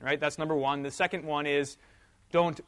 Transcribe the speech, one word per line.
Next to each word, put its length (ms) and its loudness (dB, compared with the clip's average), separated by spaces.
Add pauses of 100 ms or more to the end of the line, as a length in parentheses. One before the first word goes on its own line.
right? 180 0
That's 160 0
number 180 0
one. 280 0
The 80 -4
second 340 -2
one 220 -2
is 320 0 (520)
don't 380 2